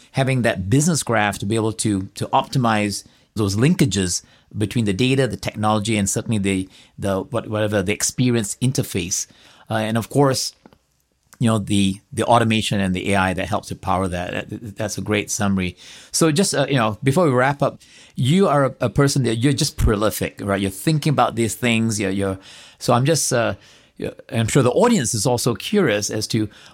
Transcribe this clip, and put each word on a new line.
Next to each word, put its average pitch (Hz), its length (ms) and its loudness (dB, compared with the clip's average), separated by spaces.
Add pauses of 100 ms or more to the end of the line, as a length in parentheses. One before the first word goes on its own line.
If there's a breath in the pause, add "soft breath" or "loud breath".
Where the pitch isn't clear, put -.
(120 soft breath)
having 131 320 0
that 98 260 0
business 151 320 2
graph 104 380 0
to 101 80 -6
be 110 80 0
able 110 180 0
to, 101 400 -2
to - 140 -6
optimize 113 760 0 (300 soft breath)
those 98 220 0
linkages 104 680 2 (340 soft breath)
between 107 300 -2
the 101 80 0
data, 127 340 2
the 101 80 -4
technology, 107 600 -2
and 98 100 0
certainly 110 300 -2
the, 95 320 -2 (300 loud breath)
the, 95 240 -2
what-, 110 240 -6
whatever 107 340 0
the 92 100 -2
experience 117 720 -2
interface. 110 640 -2 (420 loud breath)
Uh, 110 100 -4
and 110 200 -2
of 107 140 -6
course, 139 420 0 (840)
you 117 100 2
know, 113 80 2
the, 98 420 0 (140)
the 110 100 -2
automation 110 560 2
and 92 160 0
the 95 160 -2
A 98 60 2
I 95 160 2
that 90 160 -6
helps 101 180 -4
to - 80 -10
power 95 320 -2
that. 90 420 -6
That, 104 280 -12
that's 104 200 -6
a 101 40 -8
great 104 280 -2
summary. 95 460 -2 (360 loud breath)
So 160 200 2
just, 190 240 0
uh, 135 140 0
you 139 60 0
know, 110 280 0
before 139 220 2
we 147 60 4
wrap 127 300 2
up, 123 200 -2 (340 loud breath)
you 170 320 2
are 143 180 2
a, 127 160 -2
a 123 80 0
person 139 340 2
that 117 140 0
you're 139 140 2
just 143 240 -2
prolific, 104 680 0
right? 98 200 0
You're 95 100 0
thinking 156 380 0
about 123 260 2
these 113 200 -2
things. 113 440 0
You're, 95 120 -2
you're, 95 280 -2 (400 loud breath)
so - 140 0
I'm 120 100 2
just, 147 300 0
uh, 110 220 0 (420 soft breath)
yeah, - 140 -6 (200)
I'm 113 160 0
sure 135 160 4
the 123 80 4
audience 196 420 2
is 107 120 -2
also 123 280 0
curious 110 560 0
as 110 180 -4
to 107 220 -2 (240 loud breath)